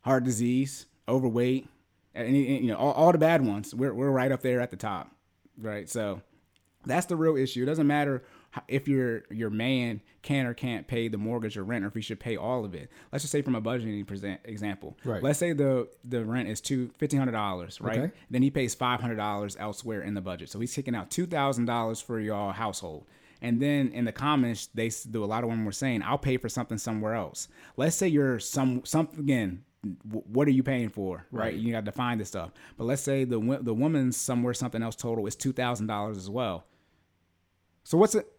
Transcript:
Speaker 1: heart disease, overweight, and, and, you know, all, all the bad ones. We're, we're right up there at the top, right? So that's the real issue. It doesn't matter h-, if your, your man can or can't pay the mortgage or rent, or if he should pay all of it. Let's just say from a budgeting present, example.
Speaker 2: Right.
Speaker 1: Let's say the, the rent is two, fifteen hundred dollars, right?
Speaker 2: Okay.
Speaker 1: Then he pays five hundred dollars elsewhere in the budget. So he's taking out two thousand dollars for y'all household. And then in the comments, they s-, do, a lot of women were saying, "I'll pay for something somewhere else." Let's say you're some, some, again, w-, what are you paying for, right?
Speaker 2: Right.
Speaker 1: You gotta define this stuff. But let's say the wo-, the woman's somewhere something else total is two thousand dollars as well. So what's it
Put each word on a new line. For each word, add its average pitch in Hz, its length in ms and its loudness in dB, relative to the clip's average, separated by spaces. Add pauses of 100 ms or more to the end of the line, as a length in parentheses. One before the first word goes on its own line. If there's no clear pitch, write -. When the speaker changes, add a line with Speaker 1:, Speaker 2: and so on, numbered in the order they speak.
Speaker 1:
heart 127 240 4
disease, 123 600 0 (220)
overweight, 127 600 2 (440)
and, 113 140 -4
and, 131 100 4
you 131 300 2
know, 113 120 0
all, 139 160 2
all 165 180 8
the 170 60 6
bad 156 280 6
ones. 104 260 -2
We're, 123 220 -2
we're 135 160 0
right 135 220 2
up 127 100 -2
there 123 180 2
at 120 120 -4
the - 40 -12
top, 101 380 -6 (420)
right? 104 320 -8
So 101 320 -4 (640)
that's 165 220 0
the 180 80 -2
real 160 220 4
issue. 127 260 0
It 127 40 2
doesn't 151 200 4
matter 143 380 2 (320)
h-, - 100 -12
if 135 220 -2
your, 127 420 2
your 110 200 -2
man 117 500 0 (220)
can 139 240 0
or 120 80 -2
can't 117 340 -6
pay 117 180 0
the 110 120 -2
mortgage 110 380 -2
or 98 60 -4
rent, 104 220 -2
or 101 40 -4
if 101 60 -10
he 113 60 -2
should 104 180 -6
pay 113 180 -4
all 113 280 -2
of 95 100 -8
it. 80 160 -12 (220)
Let's 135 100 -4
just 147 80 -6
say 143 120 2
from 135 120 0
a 110 80 -2
budgeting 113 420 -2
present, 98 420 -8
example. 101 580 -8
Speaker 2:
Right. 110 180 -2
Speaker 1:
Let's 143 160 2
say 175 140 2
the, 135 360 2 (160)
the 123 200 -2
rent 113 240 -2
is 107 120 -6
two, 127 380 -2
fifteen 143 220 2
hundred 127 120 0
dollars, 95 480 -4
right? 107 200 0
Speaker 2:
Okay. 170 120 -2 (180)
Speaker 1:
Then 127 120 2
he 139 80 4
pays 131 240 0
five 123 260 0
hundred 117 160 -2
dollars 104 440 -2
elsewhere 107 420 -6
in 101 120 -4
the 98 60 -4
budget. 90 300 -8
So 101 80 -10
he's 120 160 -4
taking 131 220 0
out 90 120 -4
two - 180 0
thousand 139 400 2
dollars 117 340 0
for 117 180 -4
y'all 104 320 0
household. 95 560 -6 (360)
And 117 180 2
then 143 280 4
in 120 180 -2
the 110 60 -4
comments, 131 600 0
they 113 140 -2
s-, 110 160 -4
do, 110 200 -4
a 101 40 0
lot 113 180 0
of 113 60 -2
women 113 160 -2
were 101 60 -2
saying, 120 300 0
"I'll 127 140 0
pay 131 220 0
for 113 100 -4
something 113 300 -4
somewhere 107 360 -2
else." 92 340 -6 (280)
Let's 160 180 2
say 190 140 2
you're 139 300 4
some, 127 480 0
some, 156 320 2
again, 117 440 0 (460)
w-, 107 180 -6
what 131 220 2
are 139 40 6
you 131 100 6
paying 123 260 0
for, 92 420 -6
right? 113 140 -2
Speaker 2:
Right. 110 100 -2
Speaker 1:
You 113 180 -2
gotta 113 120 -2
define 120 320 -2
this 104 120 -4
stuff. 87 240 -8 (260)
But 113 60 -6
let's 135 180 0
say 135 220 0
the 123 140 0
wo-, 120 220 0
the 120 140 -2
woman's 135 420 2
somewhere 120 380 0
something 117 280 -4
else 113 140 -6
total 113 300 -2
is 104 100 -6
two 131 160 -2
thousand 123 340 -2
dollars 107 300 -4
as 95 140 -10
well. 104 340 -4 (1200)
So 165 140 4
what's 214 160 8
it 214 120 0 (120)